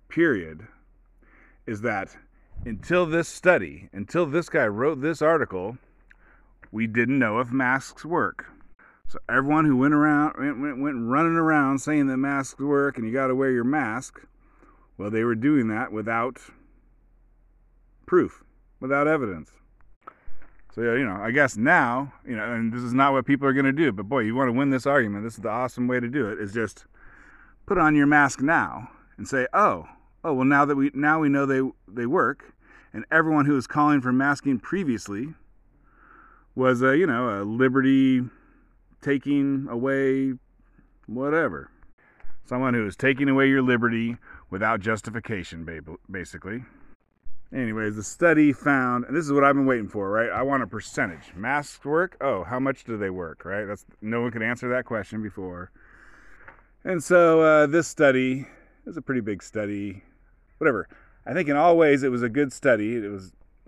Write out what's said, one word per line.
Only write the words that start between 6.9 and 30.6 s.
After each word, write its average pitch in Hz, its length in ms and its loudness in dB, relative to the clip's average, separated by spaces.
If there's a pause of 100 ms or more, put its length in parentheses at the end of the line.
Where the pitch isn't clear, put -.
know 113 220 2
if 123 100 -4
masks 131 540 -2
work. 156 420 -4 (600)
So - 120 -2 (100)
everyone 143 380 2
who 139 100 4
went 139 160 4
around, 147 460 2
went, 131 220 -6
went, 139 200 -6
went 143 160 -4 (100)
running 165 300 2
around 147 440 2
saying 147 260 0
that 135 100 -2
masks 139 420 -4
work 143 380 0
and 113 100 -6
you 110 60 -6
gotta 131 220 0
wear 135 160 0
your 120 140 0
mask, 127 580 -4 (720)
well, 101 140 -8
they 110 140 0
were 120 100 0
doing 123 340 2
that 110 240 -4
without 113 480 -4 (1700)
proof, 107 360 0 (380)
without 139 260 0
evidence. 117 440 -2 (1200)
So, 110 80 -6
yeah, 117 120 0
you 135 100 0
know, 98 160 -4
I 110 100 -4
guess 131 260 2
now, 135 560 2 (140)
you 123 80 -8
know, 110 180 -6
and 113 200 -2
this 123 100 -6
is 123 120 -4
not 139 180 4
what 131 140 0
people 139 200 0
are 135 60 4
gonna 135 200 2
do, 143 200 2
but 98 160 -8
boy, 131 120 0
you 110 140 -2
wanna 127 180 0
win 139 180 2
this 131 160 -2
argument, 113 360 2
this 113 120 -10
is 95 80 -14
the 110 80 -4
awesome 123 360 -4
way 123 140 0
to 120 80 -2
do 127 200 -2
it, 104 120 -6
is 101 120 -8
just 110 340 -6 (800)
put 185 120 0
on 156 160 4
your 143 120 6
mask 143 340 4
now 120 500 -2 (260)
and - 120 -12
say, 127 240 -2
"Oh, 147 340 2 (380)
oh, 165 80 -2
well, 131 140 2
now 143 180 6